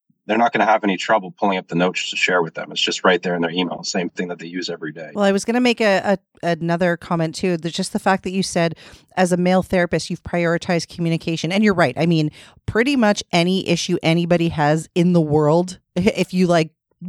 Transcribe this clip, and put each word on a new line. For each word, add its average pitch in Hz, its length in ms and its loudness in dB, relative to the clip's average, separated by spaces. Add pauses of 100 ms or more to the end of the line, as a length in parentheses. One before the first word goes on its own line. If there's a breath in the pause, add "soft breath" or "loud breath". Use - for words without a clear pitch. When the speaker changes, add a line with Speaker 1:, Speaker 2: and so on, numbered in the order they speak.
(260)
Speaker 1:
they're - 100 0
not 117 160 2
gonna 107 140 2
have 110 160 4
any 101 140 0
trouble 95 340 -2
pulling 98 260 -2
up 92 120 -8
the 87 80 -10
notes 90 340 -2
to - 60 -10
share 90 260 0
with 80 120 -6
them. 78 180 -12
It's - 80 -6
just 113 240 -2
right 90 180 4
there 90 140 -2
in 85 60 -4
their 85 80 -2
email, 87 340 -4
same 87 260 -4
thing 92 180 -8
that 87 120 -10
they 82 60 -14
use 87 220 -8
every 82 240 -10
day. 160 220 -14
Speaker 2:
Well, 202 100 -4
I 196 80 2
was 196 120 -2
gonna 240 160 -2
make 247 200 0
a, 196 380 2 (240)
a, 170 80 -2
another 170 460 0
comment 165 400 -4
too. 180 200 -2
There's 160 180 -6
just - 180 -6
the 214 80 -4
fact 190 240 0
that 185 80 -6
you 190 100 -2
said, 170 320 -2 (420 loud breath)
as 180 160 2
a 175 40 2
male 180 260 2
therapist, 175 480 -2
you've 175 140 -6
prioritized 170 720 -2
communication. 165 580 -2
And 208 100 2
you're 208 120 4
right. 160 220 2
I 165 100 0
mean, 156 240 2 (360 loud breath)
pretty 247 300 2
much 208 260 2 (100)
any 180 360 2
issue 170 340 0
anybody 170 460 2
has 156 480 0
in 180 160 4
the 175 80 6
world, 156 680 2
<laughs> - 100 -8
if 180 380 0
you, 180 140 4
like, 160 240 2 (360)